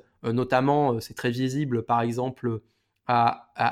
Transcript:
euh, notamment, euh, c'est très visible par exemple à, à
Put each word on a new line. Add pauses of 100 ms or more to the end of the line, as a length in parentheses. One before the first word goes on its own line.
(240)
euh,
notamment,
euh,
c'est
très
visible
par
exemple (460)
à,
à